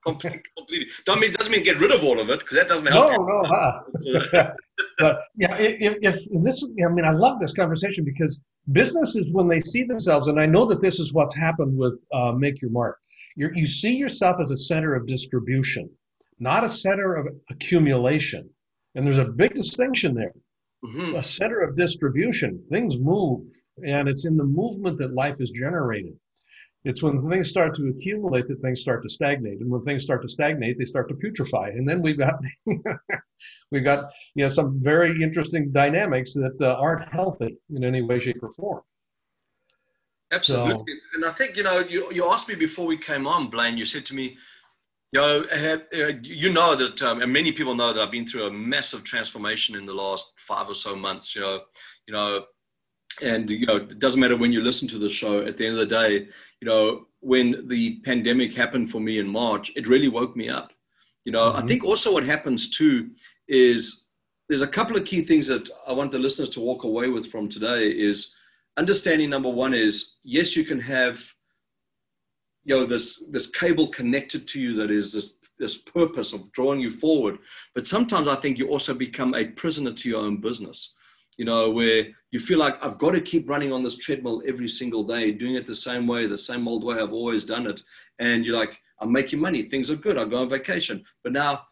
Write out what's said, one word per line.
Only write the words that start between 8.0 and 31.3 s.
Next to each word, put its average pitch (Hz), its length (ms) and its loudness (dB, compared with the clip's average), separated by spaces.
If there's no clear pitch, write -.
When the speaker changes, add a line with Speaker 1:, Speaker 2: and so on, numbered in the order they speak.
Speaker 2:
because 139 360 -2
businesses, 240 580 4
when 180 160 4
they 165 140 4
see 240 240 -2
themselves, 175 440 2
and 151 120 4
I 156 60 6
know 180 200 8
that 214 140 2
this 190 180 2
is 160 140 -4
what's 143 240 2
happened 156 400 0
with, 127 180 2
uh, 123 180 2
Make 139 300 0
Your 120 80 -4
Mark, 120 280 -2
you're, 160 180 -2
you 160 120 2
see 208 280 0
yourself 208 460 2
as 135 100 -2
a 135 60 -2
center 156 380 -2
of 120 120 -2
distribution, 131 840 -2
not 151 260 2
a - 40 -2
center 196 480 -2
of 147 120 -4
accumulation. 131 1000 2
And 131 120 0
there's 135 120 4
a 131 100 4
big 131 260 4
distinction 240 600 2
there. 110 180 -4
Speaker 1:
Mm-hmm. 147 320 -6
Speaker 2:
A 135 60 -4
center 220 380 -2
of 143 160 0
distribution, 151 960 0
things 185 280 0
move, 151 440 2
and 143 220 0
it's 139 160 -2
in 160 140 2
the 143 60 2
movement 185 540 -2
that 127 140 -4
life 135 280 -2
is 120 100 -4
generated. 117 640 -4
It's 127 200 -4
when 143 260 0
things 180 220 0
start 160 260 2
to 139 120 -2
accumulate 135 600 -2
that 131 140 -8
things 127 180 -2
start 120 220 -2
to 113 80 -10
stagnate. 131 500 -2
And 123 100 -4
when 123 140 -2
things 139 180 -2
start 135 200 -2
to 135 80 -10
stagnate, 135 480 -2
they 123 80 -4
start 127 240 -4
to 135 40 -6
putrefy. 127 540 -4